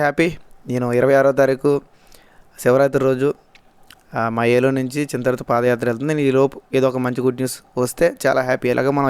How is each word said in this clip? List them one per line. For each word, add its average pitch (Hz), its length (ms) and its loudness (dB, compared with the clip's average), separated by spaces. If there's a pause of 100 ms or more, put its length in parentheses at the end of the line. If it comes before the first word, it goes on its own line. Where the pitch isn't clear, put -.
హ్యాపీ. 151 240 0 (440)
నేను 123 160 -2 (120)
ఇరవై 135 200 4
ఆరో 135 120 4 (100)
తారీఖు 135 300 0 (920)
శివరాత్రి 135 440 2
రోజు, 135 220 0 (880)
ఆ, 117 40 -2 (140)
మా 117 80 0 (120)
ఏలూరు 131 240 2
నుంచి 131 220 -4 (100)
చింతరుత 123 400 -4
పాదయాత్ర 120 380 0
వెళ్తుంది. 131 240 -4
నేను 151 160 -2
ఈ - 100 2
లోపు 135 180 0 (200)
ఏదో 131 140 2
ఒక 127 140 -4
మంచి 123 200 -4
గుడ్ 127 160 -2
న్యూస్ 127 160 -6 (260)
వస్తే 143 220 -2 (180)
చాలా 131 240 2
హ్యాపీ. 127 260 -2
ఇలాగ 131 160 0 (100)
మనం 139 100 0